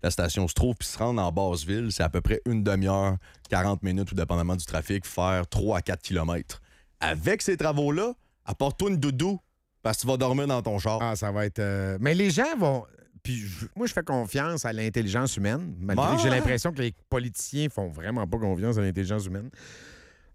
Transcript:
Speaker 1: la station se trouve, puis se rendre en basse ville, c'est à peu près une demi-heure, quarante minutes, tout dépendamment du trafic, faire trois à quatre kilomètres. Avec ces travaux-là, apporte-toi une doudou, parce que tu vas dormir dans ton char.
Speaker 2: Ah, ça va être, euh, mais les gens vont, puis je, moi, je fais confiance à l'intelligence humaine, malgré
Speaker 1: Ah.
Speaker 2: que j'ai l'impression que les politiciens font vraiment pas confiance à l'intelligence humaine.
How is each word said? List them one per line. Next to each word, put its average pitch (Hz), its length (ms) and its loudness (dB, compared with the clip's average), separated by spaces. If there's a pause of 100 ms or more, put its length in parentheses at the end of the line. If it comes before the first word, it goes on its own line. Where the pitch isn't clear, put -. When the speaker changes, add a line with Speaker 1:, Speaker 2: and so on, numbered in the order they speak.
Speaker 1:
la 82 80 2
station 87 380 0
se - 60 -6
trouve, 123 200 2
puis - 140 -8
se - 80 -10
rendre 117 240 0
en 87 100 2
basse 87 360 0
ville, 113 260 -2
c'est - 100 0
à 80 60 2
peu 87 140 0
près 110 240 2
une 113 180 2
demi-heure, 95 540 2 (320)
quarante 95 320 2
minutes, 95 260 0
tout - 60 -8
dépendamment 87 420 0
du 87 80 -4
trafic, 90 400 -4
faire 90 440 0
trois 104 280 0
à 87 60 0
quatre - 180 -4
kilomètres. 85 640 -2 (380)
Avec 156 420 0
ces 190 160 0
travaux-là, 151 560 2 (320)
apporte-toi 139 460 0
une 185 40 2
doudou, 143 420 0 (440)
parce 110 160 0
que - 40 -4
tu 117 40 -4
vas 131 100 4
dormir 131 300 2
dans 127 160 0
ton 104 160 -2
char. 110 240 0
Speaker 2:
Ah, 117 120 0
ça 101 160 -4
va 104 140 0
être, 104 140 -4
euh, 98 420 -2
mais 147 140 2
les 190 160 4
gens 269 280 2
vont, 135 280 0 (360)
puis 127 140 -2
je, 104 380 -8
moi, 233 140 -2
je - 40 -6
fais 175 120 0
confiance 139 600 -2
à - 80 -2
l'intelligence 110 640 0
humaine, 101 440 -2
malgré 101 320 2
Speaker 1:
Ah. - 40 4
Speaker 2:
que - 60 2
j'ai - 80 4
l'impression 127 420 2
que 135 80 -4
les 120 140 -2 (160)
politiciens 131 580 -2
font 98 220 -4
vraiment 95 360 -4
pas 95 120 -2
confiance 107 400 0
à 104 40 4
l'intelligence 95 440 0
humaine. 101 240 -8 (840)